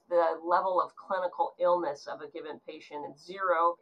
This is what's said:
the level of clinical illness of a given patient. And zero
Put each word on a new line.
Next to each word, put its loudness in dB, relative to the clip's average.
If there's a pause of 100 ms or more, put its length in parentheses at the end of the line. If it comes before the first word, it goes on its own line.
the 4
level 2
of -2
clinical -2
illness 0
of -10
a -12
given -12
patient. -12
And -14
zero 0